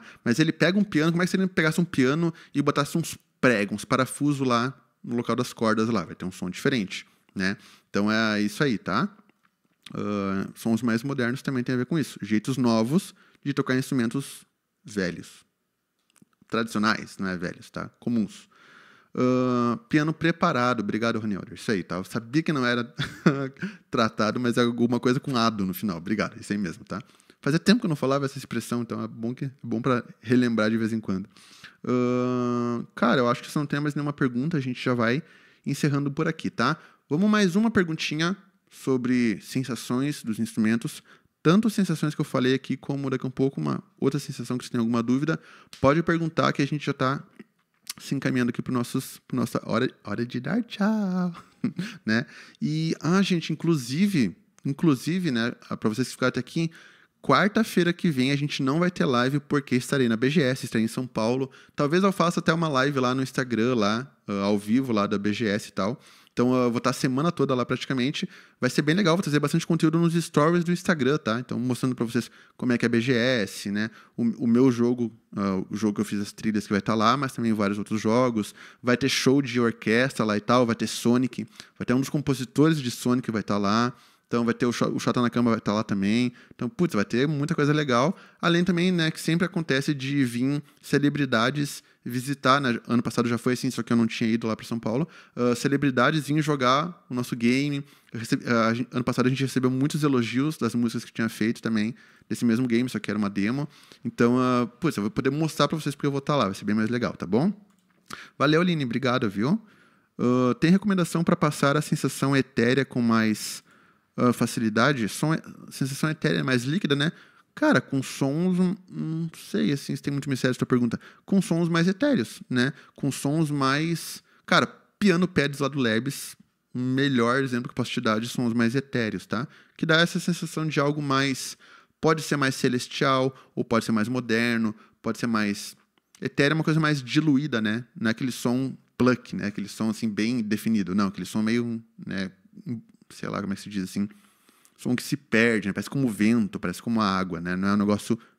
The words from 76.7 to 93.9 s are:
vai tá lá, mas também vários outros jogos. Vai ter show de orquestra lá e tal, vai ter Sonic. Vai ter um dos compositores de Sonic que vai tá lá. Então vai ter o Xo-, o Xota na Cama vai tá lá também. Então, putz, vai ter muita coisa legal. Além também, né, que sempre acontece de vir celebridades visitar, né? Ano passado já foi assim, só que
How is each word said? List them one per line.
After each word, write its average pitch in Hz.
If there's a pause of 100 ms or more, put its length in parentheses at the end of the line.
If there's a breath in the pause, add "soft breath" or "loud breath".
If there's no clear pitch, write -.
vai 98
tá 110
lá, 110
mas 135
também 117
vários 101
outros 104
jogos. 113 (260 loud breath)
Vai 120
ter 135
show 139
de 120
orquestra 117
lá 104
e 101
tal, 120
vai 113
ter 110
Sonic. 123 (320 loud breath)
Vai -
ter 123
um 127
dos 135
compositores 143
de 123
Sonic 123
que 113
vai 107
tá 104
lá. 113 (400 soft breath)
Então 120
vai 113
ter 123
o 120
Xo-, -
o 143
Xota 123
na 120
Cama 120
vai 110
tá 107
lá 107
também. 110 (220 loud breath)
Então, 123
putz, 170
vai 101
ter 127
muita 147
coisa 147
legal. 147 (240 loud breath)
Além 170
também, 180
né, 165
que -
sempre 170
acontece 156
de 139
vir 127 (180 soft breath)
celebridades 139 (200 soft breath)
visitar, 127
né? 120
Ano 120
passado 120
já 120
foi 123
assim, 127
só 117
que 120